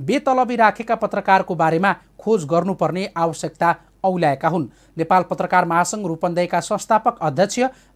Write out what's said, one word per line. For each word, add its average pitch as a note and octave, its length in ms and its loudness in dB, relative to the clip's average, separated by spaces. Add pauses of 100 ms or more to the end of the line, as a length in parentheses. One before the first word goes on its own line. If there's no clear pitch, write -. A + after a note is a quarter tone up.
बेतलबी B3+ 540 0
राखेका A3 400 2
पत्रकारको G3 600 0
बारेमा E3 400 2 (240)
खोज G#3 260 0
गर्नुपर्ने E3+ 720 -2
आवश्यकता E3 580 -2 (280)
औल्याएका E3 460 0
हुन्। D#3+ 180 -2 (300)
नेपाल F3 260 2
पत्रकार F3+ 420 0
महासङ्घ E3+ 420 -2
रूपन्देहीका F3 520 -2
संस्थापक G#3+ 600 -2
अध्यक्ष D#3+ 380 0 (360)